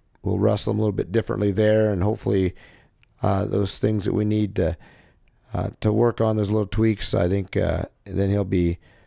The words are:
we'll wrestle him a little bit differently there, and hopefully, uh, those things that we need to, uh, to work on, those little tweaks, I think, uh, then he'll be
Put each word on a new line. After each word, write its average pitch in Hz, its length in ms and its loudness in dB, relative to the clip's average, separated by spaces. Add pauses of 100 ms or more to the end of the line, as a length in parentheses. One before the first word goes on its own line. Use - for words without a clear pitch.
(220)
we'll 95 160 -2
wrestle 107 340 0
him 107 60 -2
a 107 40 0
little 107 100 0
bit 98 200 -4
differently 104 400 0
there, 107 400 2
and 90 100 0
hopefully, 104 520 0 (680)
uh, 101 220 0
those 101 340 -2
things 107 280 0
that 98 80 0
we 104 100 0
need 104 320 0
to, 82 200 0 (760)
uh, 98 180 -4 (100)
to 107 120 2
work 117 280 2
on, 110 160 2
those 104 120 0
little 107 180 0
tweaks, 110 460 0
I 98 160 2
think, 98 280 -2
uh, 87 260 0 (220)
then 95 260 -2
he'll 101 140 0
be 87 340 0 (280)